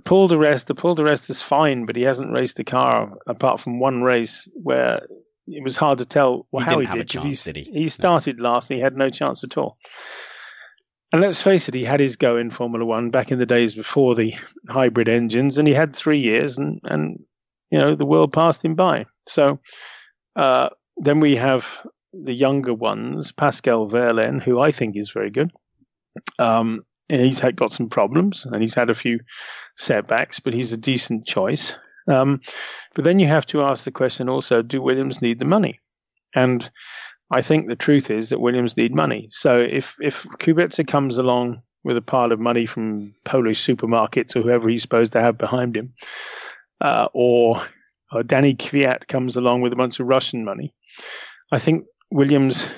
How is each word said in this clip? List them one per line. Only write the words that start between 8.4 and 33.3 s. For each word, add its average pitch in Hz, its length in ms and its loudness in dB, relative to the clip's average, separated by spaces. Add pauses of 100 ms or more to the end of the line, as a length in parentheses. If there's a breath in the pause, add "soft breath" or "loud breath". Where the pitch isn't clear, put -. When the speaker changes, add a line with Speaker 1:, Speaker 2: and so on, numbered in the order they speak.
Speaker 1:
last 120 300 0
and 135 80 -4
he 120 40 -2
had 131 140 0
no 135 120 2
chance 135 360 -4
at 131 140 -10
all. 135 180 -6 (1400 loud breath)
And 165 100 6
let's 196 180 0
face 190 280 4
it, 123 60 -10
he 127 100 -4
had 139 160 2
his 131 160 2
go 120 200 2
in 117 140 -2
Formula 117 340 -4
One 117 260 -2
back 127 200 0
in 131 80 0
the 123 80 0
days 120 300 2
before 123 400 2
the 113 180 0 (340 loud breath)
hybrid 120 400 2
engines, 120 480 2
and 151 120 4
he 143 40 6
had 147 220 2
three 151 240 0
years, 123 400 0
and, 151 240 -6
and, - 380 -4 (500)
you 156 80 2
know, 147 160 4
the 147 100 -2
world 151 280 4
passed 160 320 2
him 160 100 0
by. 156 320 0 (220)
So, 143 320 2 (760 loud breath)
uh, 131 360 2 (260)
then 147 240 2
we 143 160 4
have 127 500 -2 (260)
the 147 220 -10
younger 135 400 0
ones, 117 560 -6
Pascal 120 560 0
Verlaine, 117 540 0
who 123 180 2
I 147 140 2
think 107 240 -4
is 104 160 -6
very 104 180 -4
good. 151 220 -2 (880)
Um, 113 440 0 (240)
and 143 140 2
he's 131 160 4
had, 127 160 0
got 117 180 0
some 117 160 -6
problems, 139 560 0
and 120 160 -6
he's 110 140 -2
had 120 160 2
a 113 40 2
few 117 260 -2 (560 loud breath)
setbacks, - 640 -2
but 123 140 -4
he's 120 180 -4
a 117 40 -6
decent 113 480 -2
choice. 104 480 -2 (380 loud breath)
Um, 135 300 2 (560 loud breath)
but 139 80 -4
then 180 160 6
you 165 80 6
have 151 180 2